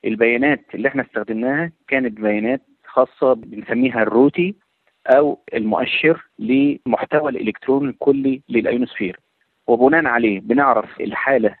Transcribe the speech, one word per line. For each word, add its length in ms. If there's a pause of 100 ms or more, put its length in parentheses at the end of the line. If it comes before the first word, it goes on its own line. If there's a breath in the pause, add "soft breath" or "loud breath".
البيانات 560 (140)
اللي 120
إحنا 160
استخدمناها 680 (160)
كانت 320
بيانات 420 (240)
خاصة 480
بنسميها 680
الروتي 520 (520)
أو 320 (140)
المؤشر 720 (140)
لمحتوى 920
الإلكترون 580
الكلي 600
للأيونوسفير، 720 (480)
وبناء 380
عليه 340
بنعرف 500 (120)
الحالة 600